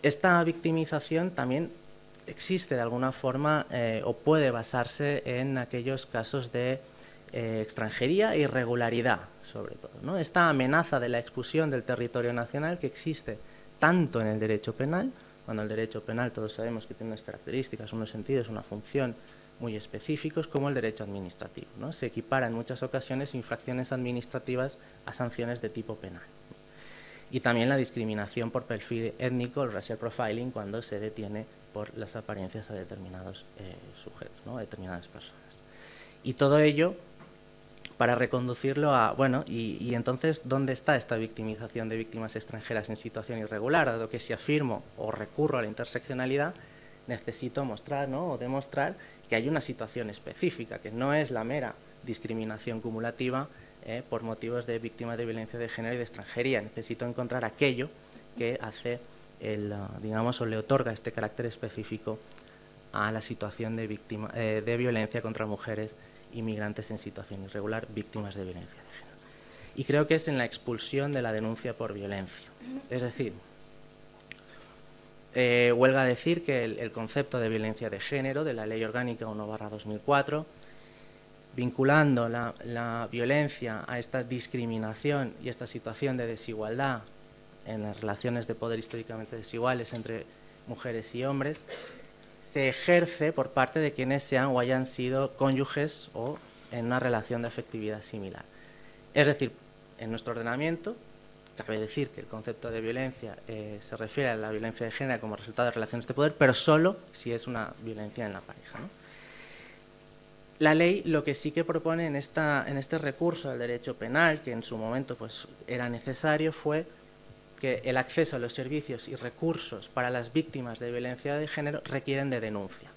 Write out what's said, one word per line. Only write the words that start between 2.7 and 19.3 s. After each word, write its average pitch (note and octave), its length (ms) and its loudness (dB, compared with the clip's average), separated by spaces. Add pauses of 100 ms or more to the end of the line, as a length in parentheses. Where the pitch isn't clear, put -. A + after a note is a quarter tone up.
de B2 60 2
alguna B2 300 2
forma, C#3+ 600 2
eh, A2+ 340 2
o A#2+ 80 2
puede D3 380 6
basarse B2+ 760 0
en C3 320 0
aquellos B2+ 480 -2
casos A#2+ 460 -2
de, B2+ 280 0 (520)
eh, A2+ 320 0
extranjería C3+ 720 2
e D#3 60 6
irregularidad, A#2+ 800 4 (300)
sobre - 240 -8
todo, - 180 -14 (100)
¿no? F3+ 140 0
Esta E3+ 320 6
amenaza C#3+ 500 6
de A#2+ 100 0
la A#2+ 80 2
expulsión D3 540 0
del B2 120 0
territorio A#2+ 500 0
nacional D3 440 -2
que D3+ 100 -4
existe B2 520 -6 (400)
tanto D3+ 420 6
en A2 60 4
el G#2+ 120 2
derecho A2 340 2
penal, F3+ 380 0 (340)
cuando A2 180 -2
el G#2+ 60 -4
derecho A2 320 -2
penal A#2 300 0
todos G#2+ 220 -4
sabemos A2+ 320 -4
que - 80 -12
tiene A2 200 -6
unas A2+ 80 -10
características, A2 720 -6
unos A2 160 -4
sentidos, A#2 380 0
una A2 160 -6
función A#2 520 -2 (440)